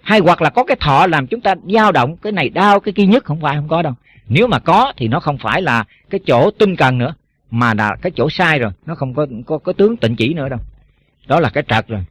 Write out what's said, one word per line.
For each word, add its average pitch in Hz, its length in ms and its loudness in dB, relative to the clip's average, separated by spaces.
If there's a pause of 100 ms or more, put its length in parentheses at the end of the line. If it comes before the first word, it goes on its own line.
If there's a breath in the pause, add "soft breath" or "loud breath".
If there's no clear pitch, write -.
hay 214 160 2
hoặc 175 240 2
là 151 80 2
có 247 140 0
cái 277 160 -2
thọ 147 260 4
làm 151 200 0
chúng 160 140 -6
ta 190 140 0 (200)
dao 214 180 4
động, 143 240 0
cái 214 160 -8
này 160 160 -2
đau 196 320 2
cái 208 120 -6
kia 202 140 2
nhức, 214 180 4
không 156 160 -6
phải 151 160 -2
không 147 120 -6
có 160 140 0
đâu. 143 120 -4 (340 soft breath)
Nếu 160 180 2
mà 180 120 0
có 208 380 2
thì 120 120 -4
nó 113 120 0
không 143 180 -4
phải 117 240 -2
là 120 220 0 (260 soft breath)
cái 196 160 -4
chỗ 135 240 4
tinh 196 260 0
cần 127 220 2
nữa, 127 160 -4 (360)
mà 117 240 0
là 104 280 -2
cái 180 140 -4
chỗ 127 140 0
sai 160 280 0
rồi, 113 140 -4 (140)
nó 160 80 -10
không 131 200 -8
có, 151 120 -2 (200)
có, 156 120 -6
có - 140 -6
tướng 220 240 0
tịnh 117 200 -2
chỉ 117 180 0
nữa 143 140 -6
đâu. 131 100 -8 (680)
Đó 147 140 2
là 147 80 0
cái 147 200 -4
trật 110 200 -2
rồi. 107 120 -6 (100)